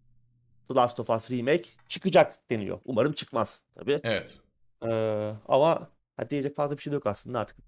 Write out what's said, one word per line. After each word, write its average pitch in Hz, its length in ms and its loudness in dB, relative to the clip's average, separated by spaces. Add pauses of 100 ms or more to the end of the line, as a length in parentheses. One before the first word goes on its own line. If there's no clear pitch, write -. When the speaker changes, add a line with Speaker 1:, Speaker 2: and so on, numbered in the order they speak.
(680)
Speaker 1:
The 131 60 -6
Last 123 260 4
of 110 100 -4
Us 113 220 -2
Remake 131 380 0 (180)
çıkacak - 640 2
deniyor. 95 360 -4
Umarım 135 280 0
çıkmaz - 500 -4 (120)
tabii. 131 280 -2
Speaker 2:
Evet. 107 360 -4 (440)
Speaker 1:
Ee, 110 480 -2 (160)
ama 147 420 4 (280)
ha, 123 120 -6
diyecek 143 260 -2
fazla 147 220 -2
bir - 40 -12
şey 147 100 -6
de 143 40 -2
yok 139 120 -2
aslında 120 320 -4
artık. - 180 -6 (100)